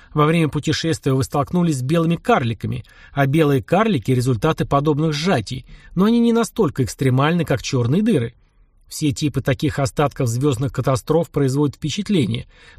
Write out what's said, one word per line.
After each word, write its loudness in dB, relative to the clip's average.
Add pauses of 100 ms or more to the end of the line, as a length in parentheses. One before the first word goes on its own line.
(140)
во 4
время 2
путешествия, -2
вы 2
столкнулись 0
с -4
белыми 2
карликами, -2 (300)
а 2
белые 2
карлики — 0
результаты 0
подобных 0
сжатий, -2 (300)
но 4
они 4
не 4
настолько 0
экстремальны, 0
как -2
чёрные 0
дыры. 0 (540)
Все -4
типы -2
таких -2
остатков -2
звёздных -2
катастроф 0
производят -2
впечатление, -4 (320)